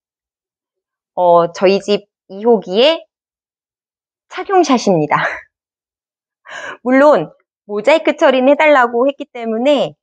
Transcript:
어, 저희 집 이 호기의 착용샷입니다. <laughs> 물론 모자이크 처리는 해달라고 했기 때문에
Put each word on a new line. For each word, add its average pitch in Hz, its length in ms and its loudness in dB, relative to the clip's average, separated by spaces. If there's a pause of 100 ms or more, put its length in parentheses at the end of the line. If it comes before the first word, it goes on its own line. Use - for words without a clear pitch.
(1160)
어, 170 360 2
저희 196 300 0
집 202 260 -4 (220)
이 196 140 -14
호기의 233 600 0 (1200)
착용샷입니다. 240 880 0
<laughs> - 1700 -14
물론 262 480 2 (340)
모자이크 294 520 -2
처리는 262 320 2
해달라고 277 580 2
했기 277 240 -6
때문에 233 720 -4